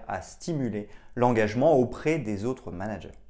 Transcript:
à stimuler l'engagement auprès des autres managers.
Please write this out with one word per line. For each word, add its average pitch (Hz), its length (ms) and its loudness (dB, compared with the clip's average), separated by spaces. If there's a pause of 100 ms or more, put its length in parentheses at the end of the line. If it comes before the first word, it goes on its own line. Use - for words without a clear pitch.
à 95 120 -4
stimuler 117 680 -4 (260)
l'engagement 120 600 4
auprès 131 440 2
des 104 240 -4
autres 123 280 -4
managers. 90 420 -8 (160)